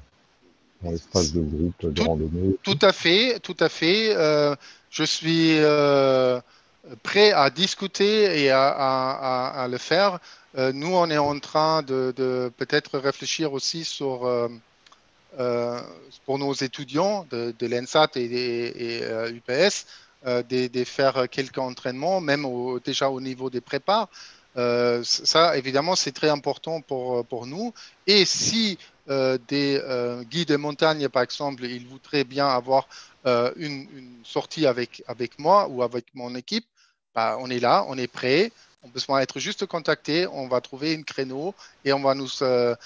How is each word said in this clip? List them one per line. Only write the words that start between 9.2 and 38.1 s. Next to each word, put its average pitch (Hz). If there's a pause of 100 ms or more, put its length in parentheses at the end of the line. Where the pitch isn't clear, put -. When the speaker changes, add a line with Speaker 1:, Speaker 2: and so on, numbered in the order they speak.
Speaker 2:
à 127
le 123
faire. 180 (360)
Euh, 131
nous, 147
on 170
est 151
en 143
train 156
de, 131
de 127
peut-être 147
réfléchir 139
aussi 160
sur, 127
euh, 120 (920)
euh, 120 (440)
pour 139
nos 139
étudiants 151
de, 120
de 120
l'ensat 127
et, 123
et, 117
et, 117
euh, 117
U 117
P 123
S, 180 (400)
euh, 123
de, 127
de 123
faire 131
quelques 131
entraînements, 135
même 147
au, 123
déjà 139
au 131
niveau 131
des 123
prépas. 190 (460)
Euh, 120
c-, -
ça, 160
évidemment, 139
c'est -
très 156
important 151
pour, 123
pour 120
nous. 208 (320)
Et 196
si, 214 (320)
euh, 131
des, 139
euh, 123
guides 147
de 147
montagne, 147
par 123
exemple, 135
ils 123
voudraient 135
bien 139
avoir, 131 (380)
euh, 123
une, 147 (100)
une 123
sortie 151
avec, 123
avec 120
moi 180
ou 127
avec 120
mon 123
équipe, 202 (480)
bah, 113
on 127
est 123
là, 139
on 131
est 123
prêt. 151 (340)